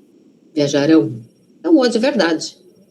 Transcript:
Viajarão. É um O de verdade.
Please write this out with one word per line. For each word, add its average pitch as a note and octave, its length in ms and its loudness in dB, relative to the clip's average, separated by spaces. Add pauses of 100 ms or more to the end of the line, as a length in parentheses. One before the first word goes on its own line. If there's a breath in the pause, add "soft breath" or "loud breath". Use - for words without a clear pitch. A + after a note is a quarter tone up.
(540)
Viajarão. D3 580 0 (520)
É D#4+ 60 -6
um E4 100 4
O B3+ 80 2
de A#3 120 0
verdade. F#3+ 580 -2 (340)